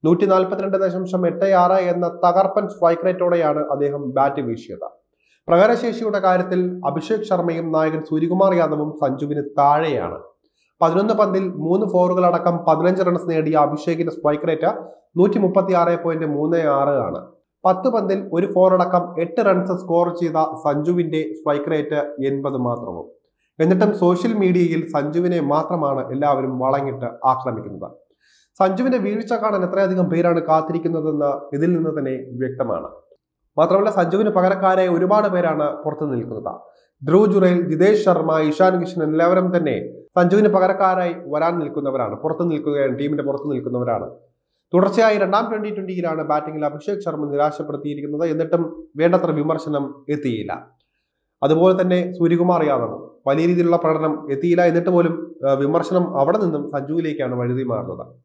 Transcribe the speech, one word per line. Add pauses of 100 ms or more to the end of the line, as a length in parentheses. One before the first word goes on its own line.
നൂറ്റി
നാൽപത്തിരണ്ട്
ദശാംശം
എട്ട്
ആറ്
എന്ന
തകർപ്പൻ
strike
റേറ്റോടെയാണ്
അദ്ദേഹം
ബാറ്റ്
വീശിയത്. (580)
പ്രഹരശേഷിയുടെ
കാര്യത്തിൽ
അഭിഷേക്
ശർമ്മയും
നായകൻ
സൂര്യകുമാർ
യാദവും
സഞ്ജുവിന് (160)
താഴെയാണ്. (640)
പതിനൊന്ന്
പന്തിൽ
മൂന്ന്
ഫോറുകളടക്കം
പതിനഞ്ച്
runs
നേടിയ
അഭിഷേകിന്റെ
strike
rate (400)
നൂറ്റി
മുപ്പത്തിയാറ്
പോയിന്റ്
മൂന്ന്
ആറ്
ആണ്. (380)
പത്ത്
പന്തിൽ
ഒരു
ഫോറടക്കം
എട്ട്
runs
score
ചെയ്ത (320)
സഞ്ജുവിന്റെ
strike
റേറ്റ്
എൺപത്
മാത്രവും. (540)
എന്നിട്ടും
social
മീഡിയയിൽ
സഞ്ജുവിനെ
മാത്രമാണ്
എല്ലാവരും
വളഞ്ഞിട്ട് (200)
ആക്രമിക്കുന്നത്. (680)
സഞ്ജുവിന്റെ
വീഴ്ച
കാണാൻ
എത്രയധികം
പേരാണ്
കാത്തിരിക്കുന്നതെന്ന്
ഇതിൽ
നിന്ന്
തന്നെ
വ്യക്തമാണ്. (720)
മാത്രമല്ല,
സഞ്ജുവിന്
പകരക്കാരായി
ഒരുപാട്
പേരാണ്
പുറത്തു
നിൽക്കുന്നത്. (500)
ധ്രുവ്
ജുറേൽ,
ജിതേഷ്
ശർമ്മ,
ഇഷാൻ
കിഷൻ
എല്ലാവരും
തന്നെ (300)
സഞ്ജുവിന്
പകരക്കാരായി (120)
വരാൻ
നിൽക്കുന്നവരാണ്,
പുറത്തു
നിൽക്കുകയാണ്,
ടീമിന്റെ
പുറത്തു
നിൽക്കുന്നവരാണ്. (640)
തുടർച്ചയായി
രണ്ടാം
ട്വന്റി
ട്വന്റിയിലാണ്
ബാറ്റിംഗിൽ
അഭിഷേക്
ശർമ്മ
നിരാശപ്പെടുത്തിയിരിക്കുന്നത്.
എന്നിട്ടും
വേണ്ടത്ര
വിമർശനം
എത്തിയില്ല. (760)
അതുപോലെ
തന്നെ
സൂര്യകുമാർ
യാദവ് (180)
വലിയ
രീതിയിലുള്ള
പ്രകടനം
എത്തിയില്ല.
എന്നിട്ട്
പോലും, (120)
ആ,
വിമർശനം
അവിടെ
നിന്നും
സഞ്ജുവിലേക്കാണ്
വഴുതി
മാറുന്നത്. (180)